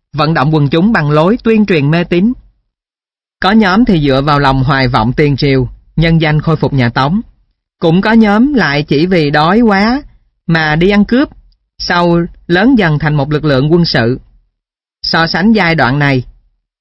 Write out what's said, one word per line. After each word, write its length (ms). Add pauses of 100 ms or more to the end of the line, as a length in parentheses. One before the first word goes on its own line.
(120)
vận 220
động 200
quần 140
chúng 240
bằng 180
lối 340
tuyên 220
truyền 240
mê 140
tín. 280 (1080)
Có 100
nhóm 340
thì 240
dựa 140
vào 160
lòng 260
hoài 240
vọng 240
tiền 240
triều, 320 (280)
nhân 240
danh 200
khôi 160
phục 160
nhà 160
Tống. 320 (600)
Cũng 200
có 120
nhóm 420
lại 280
chỉ 240
vì 240
đói 300
quá 420 (440)
mà 300
đi 140
ăn 140
cướp, 240 (500)
sau 400 (280)
lớn 320
dần 200
thành 160
một 160
lực 140
lượng 280
quân 120
sự. 360 (840)
So 240
sánh 260
giai 220
đoạn 240
này 260 (560)